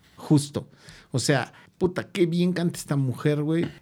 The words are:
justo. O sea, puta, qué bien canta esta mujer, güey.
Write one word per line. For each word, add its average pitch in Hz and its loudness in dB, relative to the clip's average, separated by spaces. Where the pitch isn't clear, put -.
justo. - 0
O 131 -2
sea, 131 0
puta, 180 -2
qué 175 2
bien 175 0
canta 170 -2
esta - -4
mujer, 143 0
güey. 165 0